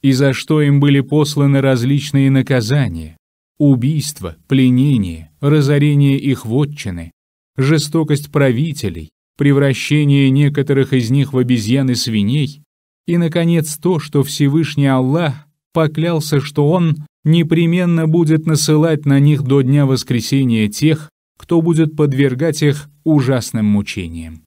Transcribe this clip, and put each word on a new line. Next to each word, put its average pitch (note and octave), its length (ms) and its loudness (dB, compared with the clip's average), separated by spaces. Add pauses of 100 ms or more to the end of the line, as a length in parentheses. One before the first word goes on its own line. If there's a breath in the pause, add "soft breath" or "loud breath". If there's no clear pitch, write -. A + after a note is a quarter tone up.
И C#3 100 2
за C3+ 200 2
что D3+ 300 -2
им C#3+ 180 2
были C#3 200 4
посланы C#3+ 600 0
различные C3+ 680 0
наказания: A#2+ 880 -2 (420)
убийство, C3+ 760 -2 (120)
пленение, B2+ 840 0 (100)
разорение C#3+ 800 2
их B2+ 280 -4
вотчины, A2 640 -6 (460)
жестокость D3 760 -2
правителей, A2+ 800 -2 (260)
превращение C#3 920 2
некоторых C#3 600 0
из B2 180 0
них C#3 220 0
в B2+ 60 -2
обезьян B2 520 0
и A#2+ 40 0
свиней, A#2 680 -2 (440)
и, E3+ 100 -2
наконец, E3+ 600 0
то, F3 220 -2
что C#3+ 240 -2
Всевышний C#3+ 640 0
Аллах C3+ 600 -2 (260)
поклялся, D#3+ 680 -2
что C#3+ 300 -2
Он E3 260 0 (280)
непременно E3 840 2
будет D#3 400 2
насылать D3+ 580 0
на C#3 160 4
них D3 220 4
до C#3 180 2
дня C#3 240 2
воскресения B2 840 0
тех, D#3 420 -2 (260)
кто E3+ 240 0
будет D#3+ 360 0
подвергать C#3 680 0
их D3 260 -2 (160)
ужасным B2+ 640 0
мучениям. E2 800 -4